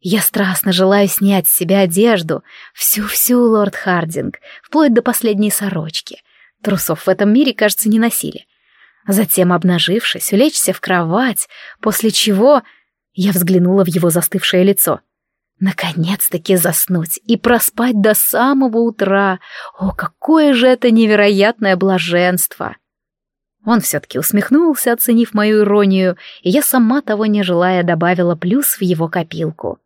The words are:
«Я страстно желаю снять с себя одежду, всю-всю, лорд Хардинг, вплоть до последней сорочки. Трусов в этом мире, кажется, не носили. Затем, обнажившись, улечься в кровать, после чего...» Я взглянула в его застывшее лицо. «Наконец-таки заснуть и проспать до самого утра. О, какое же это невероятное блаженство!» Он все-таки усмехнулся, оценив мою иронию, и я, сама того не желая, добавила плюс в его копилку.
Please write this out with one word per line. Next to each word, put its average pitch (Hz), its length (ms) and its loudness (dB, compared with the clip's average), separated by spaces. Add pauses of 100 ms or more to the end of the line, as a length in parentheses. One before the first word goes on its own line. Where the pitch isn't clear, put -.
«Я 196 200 -4
страстно 190 520 -2
желаю 190 360 2
снять 196 400 0
с - 60 0
себя 190 260 0
одежду, 180 640 0 (300)
всю-всю, - 640 -2
лорд 214 340 2
Хардинг, 165 640 -4 (240)
вплоть 294 320 2
до - 80 2
последней 214 480 -2
сорочки. 175 720 -8 (400)
Трусов 185 440 -4
в - 20 0
этом 208 240 2
мире, 262 200 2
кажется, 214 360 -2
не 214 100 2
носили. - 480 -4 (600)
Затем, 190 440 0
обнажившись, 180 800 -2
улечься 220 400 0
в - 80 -6
кровать, 185 680 -2 (320)
после 220 300 -2
чего...» 220 520 2 (520)
Я 190 180 0
взглянула 180 520 2
в 170 40 -2
его 175 220 0
застывшее 175 520 -2
лицо. 190 380 0 (580)
«Наконец-таки 175 1000 -2
заснуть 170 680 -2
и 233 140 0
проспать 233 600 0
до 214 140 2
самого 254 640 0
утра. 196 640 0 (380)
О, 190 120 -2
какое 302 600 0
же 247 160 4
это 247 220 2
невероятное 208 840 2
блаженство!» 180 1000 -2 (880)
Он 220 160 2
все-таки - 380 -6
усмехнулся, 254 760 0
оценив 233 420 0
мою 214 280 2
иронию, 190 540 2 (260)
и 180 80 0
я, 277 120 2
сама 254 380 2
того 214 260 -2
не 208 160 0
желая, 180 400 0
добавила 175 540 0
плюс 202 420 -2
в - 40 -4
его 170 260 -2
копилку. 160 760 -8